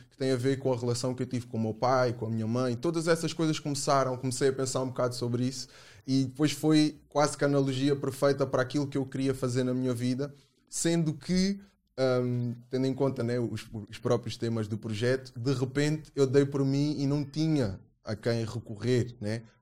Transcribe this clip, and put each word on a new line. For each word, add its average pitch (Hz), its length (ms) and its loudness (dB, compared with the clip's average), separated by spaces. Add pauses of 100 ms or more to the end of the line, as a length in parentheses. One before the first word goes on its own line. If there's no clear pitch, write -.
(100)
que - 80 -20
tem 131 140 2
a 127 40 2
ver 127 220 0
com 127 140 0
a 123 40 0
relação 120 380 -2
que 127 80 -6
eu 123 40 -4
tive 120 200 -4
com - 100 -8
o 110 40 0
meu 110 140 0
pai, 127 380 2
com 120 140 -6
a 113 40 -2
minha 110 160 -2
mãe. 123 300 0
Todas 165 320 -2
essas 165 240 2
coisas 156 260 0
começaram, 139 600 0
comecei 131 320 2
a - 20 2
pensar 131 300 -2
um 131 60 -2
bocado 123 260 -2
sobre 123 320 -2
isso 135 200 -6 (400)
e 135 200 4
depois 143 260 0
foi 151 560 4
quase 143 300 2
que - 60 0
a 143 40 4
analogia 139 480 2
perfeita 139 500 0
para 135 160 0
aquilo 139 240 0
que 139 120 -4
eu 131 80 -2
queria 135 280 -2
fazer 127 300 0
na 127 80 0
minha 127 220 0
vida, 127 380 -2 (360)
sendo 165 460 0
que, 185 440 0 (640)
hum, 120 320 -2 (140)
tendo 131 180 0
em 135 80 2
conta, 131 300 0
né, 120 160 0
os, 107 260 -4 (220)
os 110 100 -16
próprios 120 380 -2
temas 113 320 -4
do 110 80 -4
projeto, 120 580 -2
de 127 200 -2
repente 147 600 -2
eu 139 120 2
dei 139 180 4
por 139 180 -2
mim 139 360 0
e 139 80 0
não 147 180 0
tinha 147 560 0 (240)
a 110 100 -4
quem 117 300 -2
recorrer, 117 760 -2
né, 107 220 -4 (200)